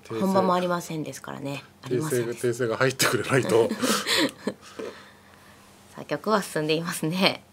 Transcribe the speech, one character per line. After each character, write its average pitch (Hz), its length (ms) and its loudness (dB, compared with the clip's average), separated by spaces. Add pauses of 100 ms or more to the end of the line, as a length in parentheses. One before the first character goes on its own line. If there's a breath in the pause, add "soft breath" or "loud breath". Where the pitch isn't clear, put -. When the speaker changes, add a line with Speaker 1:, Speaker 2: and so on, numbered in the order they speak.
Speaker 1:
訂 - 100 -10
正。 113 60 -2
Speaker 2:
本 190 140 2
場 190 80 6
も 185 120 4
あ 180 60 2
り 180 60 0
ま 175 140 0
せ 165 160 -8
ん 151 80 -4
で 139 80 -8
す - 100 -14
か 139 100 -10
ら 135 80 -10
ね。 139 220 -8 (200)
あ 127 60 -12
り 127 100 0
ま 156 100 -2
せ 127 140 0
ん 113 40 -4
で 117 80 -4
す。 123 140 -2
Speaker 1:
訂 117 60 2
正 123 140 0
が、 110 80 0
訂 - 20 -2
正 - 0 -
が - 0 -
入 131 120 4
っ 123 40 -2
て - 120 2
く 107 160 0
れ - 80 -6
な 135 80 6
い 123 40 6
と。 110 280 6
Speaker 2:
<laughs> - 40 -4 (2250 loud breath)
さ 139 80 -12
あ、 - 20 -14
局 156 260 -4
は 208 120 2
進 156 200 -4
ん 156 40 -2
で 156 80 2
い 165 80 0
ま 175 100 -6
す - 140 -2
ね。 170 460 2